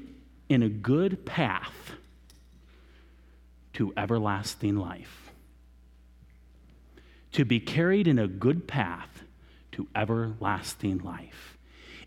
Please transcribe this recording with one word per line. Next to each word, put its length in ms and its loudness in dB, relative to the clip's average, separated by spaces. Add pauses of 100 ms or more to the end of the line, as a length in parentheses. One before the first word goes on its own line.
(500)
in 120 6
a 80 2
good 560 0
path 680 -4 (1800)
to 240 0
everlasting 760 0
life. 560 -8 (2000)
To 120 4
be 160 4
carried 480 4
in 120 6
a 80 2
good 400 0
path 560 -4 (480)
to 240 -8
everlasting 1040 -2
life. 580 -12 (500)